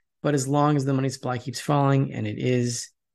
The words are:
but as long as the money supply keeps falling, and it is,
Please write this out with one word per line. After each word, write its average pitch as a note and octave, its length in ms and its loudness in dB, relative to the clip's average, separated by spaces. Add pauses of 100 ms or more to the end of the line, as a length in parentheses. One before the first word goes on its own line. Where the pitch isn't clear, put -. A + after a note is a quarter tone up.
(220)
but D3+ 120 2
as C3+ 160 0
long D3 260 4
as C3+ 80 0
the C3+ 100 0
money C3+ 140 0
supply B2+ 300 -6
keeps A#2+ 240 -10
falling, C#3 500 2
and A#2 160 -6
it A2 120 -6
is, B2 500 -2 (260)